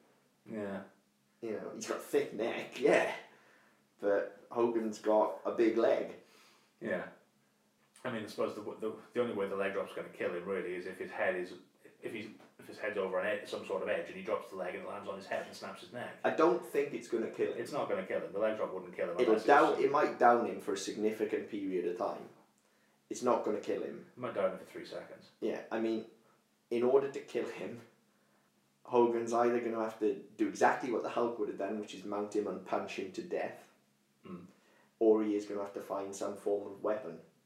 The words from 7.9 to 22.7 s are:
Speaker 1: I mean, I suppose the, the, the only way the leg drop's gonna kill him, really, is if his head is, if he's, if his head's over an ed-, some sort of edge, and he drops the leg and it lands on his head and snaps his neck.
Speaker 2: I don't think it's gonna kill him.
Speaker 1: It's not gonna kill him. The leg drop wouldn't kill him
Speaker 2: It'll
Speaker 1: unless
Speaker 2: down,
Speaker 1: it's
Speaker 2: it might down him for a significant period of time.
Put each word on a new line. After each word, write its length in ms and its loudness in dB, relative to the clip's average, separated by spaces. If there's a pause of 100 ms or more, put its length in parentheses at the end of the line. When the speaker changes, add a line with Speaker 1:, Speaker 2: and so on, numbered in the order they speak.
Speaker 1:
I 60 -4
mean, 140 -4
I 40 -8
suppose 260 -2
the, 80 -8 (180)
the, 120 -2 (220)
the 60 2
only 140 0
way 140 0
the 80 -4
leg 180 0
drop's 200 -2
gonna 140 -8
kill 260 -4
him, 120 -4
really, 280 -2
is 120 -6
if 120 -8
his 120 -8
head 260 0
is, 160 -4 (500)
if 120 -6
he's, 120 -8 (320)
if 80 -20
his 120 -14
head's 180 -4
over 240 0
an 60 0
ed-, 220 -2
some 180 -6
sort 160 -2
of 80 -2
edge, 180 -2
and 80 -12
he 60 -10
drops 280 -2
the 60 -10
leg 180 -4
and 100 -8
it 40 -10
lands 200 -10
on 80 -6
his 100 -10
head 200 -2
and 80 -14
snaps 280 -12
his 100 -16
neck. 320 -8
Speaker 2:
I 60 2
don't 340 4
think 300 0
it's 140 -8
gonna 180 0
kill 260 0
him. 60 -6
Speaker 1:
It's 140 -6
not 180 -2
gonna 160 0
kill 140 -2
him. 120 -6
The 60 -6
leg 180 2
drop 160 -2
wouldn't 240 -8
kill 140 0
him 80 -4
Speaker 2:
It'll 160 6
Speaker 1:
unless 120 4
Speaker 2:
down, 280 8
Speaker 1:
it's 80 2
Speaker 2:
it 100 4
might 260 4
down 280 8
him 140 -4
for 120 -4
a 60 0
significant 720 -2
period 380 -2
of 100 -2
time. 240 -4 (880)